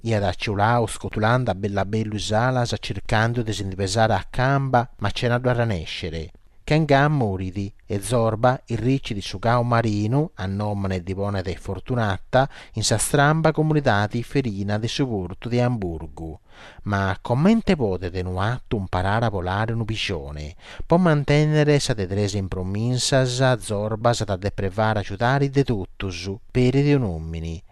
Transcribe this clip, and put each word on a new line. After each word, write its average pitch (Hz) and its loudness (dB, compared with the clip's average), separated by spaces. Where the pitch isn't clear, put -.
Ia 113 0
da 95 0
ciulao, 110 2
scotulanda, 110 0
bella 98 -2
bellu 107 -2
salas, 117 0
cercando 117 0
de 110 -2
sindipesare 98 0
a 98 0
camba, 131 0
ma 104 -2
c'è - -2
da 123 2
ranescere. 87 -4
Kenga 147 4
moridi, 101 -2
e 101 -2
Zorba, 117 2
il 117 -4
ricci 123 0
di 101 -6
su - -8
cao 117 2
marino, 117 0
a - -8
nomine 98 -2
di 90 -6
buona 98 -2
de 90 -4
fortunata, 117 0
in 110 -4
sa 110 2
stramba 156 4
comunità 139 2
di 117 -4
ferina 104 -2
de 110 -2
su 143 -2
porto 95 -6
di 120 0
Amburgo. 82 -4
Ma 98 -2
commente 185 4
pote 95 -2
de 92 -4
nu 92 -4
atto 113 -2
imparare 98 0
a 110 0
volare 101 -2
un 113 -2
picione? 76 -6
Può 165 4
mantenere 151 4
sa 135 0
de 101 -2
tre 101 0
semprominsas, 120 0
Zorba 107 0
sa 110 -2
da 101 -2
deprevare 101 0
a 101 -2
aiutare 123 0
de 139 2
tuttus, 95 -4
peri 127 4
de 143 4
un 135 2
uomini, 82 -6